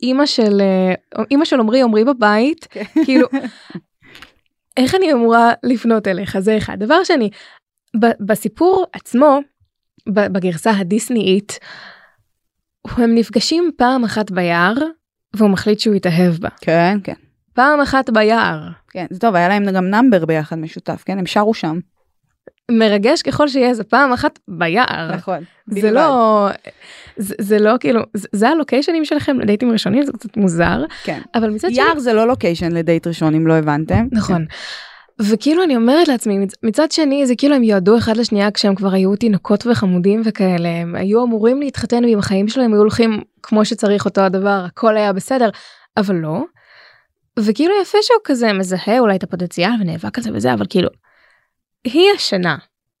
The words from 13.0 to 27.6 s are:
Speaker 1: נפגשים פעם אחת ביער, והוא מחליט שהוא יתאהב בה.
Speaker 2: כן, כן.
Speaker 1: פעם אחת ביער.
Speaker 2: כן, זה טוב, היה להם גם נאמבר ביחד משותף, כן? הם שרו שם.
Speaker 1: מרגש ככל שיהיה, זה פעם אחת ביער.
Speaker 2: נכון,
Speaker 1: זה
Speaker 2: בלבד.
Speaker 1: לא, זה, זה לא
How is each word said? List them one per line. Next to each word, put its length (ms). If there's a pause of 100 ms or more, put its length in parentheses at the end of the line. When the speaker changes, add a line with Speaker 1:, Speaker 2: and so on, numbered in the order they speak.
Speaker 1:
נפגשים 640
פעם 280
אחת 260
ביער, 440 (640)
והוא 140
מחליט 300
שהוא 140
יתאהב 400
בה. 140 (120)
Speaker 2:
כן, 440
כן. 100 (400)
Speaker 1:
פעם 260
אחת 300
ביער. 580 (200)
Speaker 2:
כן, 220
זה 100
טוב, 140
היה 140
להם 240
גם 120
נאמבר 400
ביחד 340
משותף, 480
כן? 120
הם 80
שרו 280
שם. 240 (920)
Speaker 1:
מרגש 520
ככל 260
שיהיה, 260
זה 100
פעם 280
אחת 260 (100)
ביער. 680
Speaker 2:
נכון, 240 (280)
Speaker 1:
זה 140
Speaker 2:
בלבד. 140
Speaker 1:
לא, 540 (680)
זה, 240
זה 180
לא 220